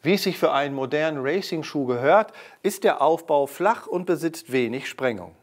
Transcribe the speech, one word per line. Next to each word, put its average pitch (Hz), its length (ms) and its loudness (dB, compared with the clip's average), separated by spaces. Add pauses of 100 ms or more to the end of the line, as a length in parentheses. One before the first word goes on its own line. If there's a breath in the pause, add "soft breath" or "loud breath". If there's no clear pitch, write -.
Wie 175 120 2
es 196 100 -2
sich 185 140 -2
für 156 140 2
einen 139 220 0
modernen 139 500 -2
Racing-Schuh 156 640 -4
gehört, 143 460 4 (300 loud breath)
ist 208 220 -2
der 175 160 2
Aufbau 151 460 2
flach 202 400 -2
und 180 180 -4
besitzt 160 480 -2
wenig 123 360 0
Sprengung. 101 540 -4